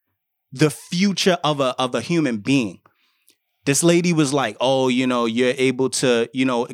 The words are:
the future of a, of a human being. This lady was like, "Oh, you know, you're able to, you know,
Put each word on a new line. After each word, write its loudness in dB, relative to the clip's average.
the 0
future 0
of 0
a, 0
of -2
a -2
human 0
being. -2
This 0
lady 2
was 0
like, -2
"Oh, 2
you 0
know, 0
you're 0
able 0
to, 0
you -2
know, -2